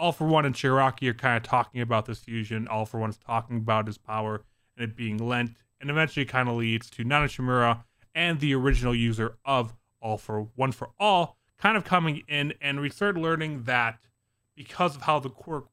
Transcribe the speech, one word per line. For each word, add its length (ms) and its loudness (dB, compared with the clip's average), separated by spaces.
All 120 2
for 120 -2
One 200 4
and 100 0
Shigaraki 540 2
are 40 0
kind 220 0
of 80 -2
talking 380 0
about 240 0
this 140 -8
fusion. 480 -6
All 180 -4
for 120 -8
One 120 -2
is 80 -8
talking 400 -2
about 300 2
his 100 -8
power 440 -4
and 120 -6
it 60 -12
being 220 -4
lent, 400 -2
and 100 -6
eventually 340 0
kind 220 0
of 80 -2
leads 360 -2
to 120 -8
Nana 240 2
Shimura 560 0
and 240 0
the 160 2
original 400 2
user 480 0
of 320 -2
All 160 -4
for 380 -6
One 160 0
for 260 -12
All 400 2
kind 160 4
of 80 0
coming 440 2
in, 340 -2
and 180 -2
we 100 -2
start 280 -2
learning 460 -2
that 360 0
because 400 -2
of 80 -14
how 160 2
the 100 -4
quirk 440 -10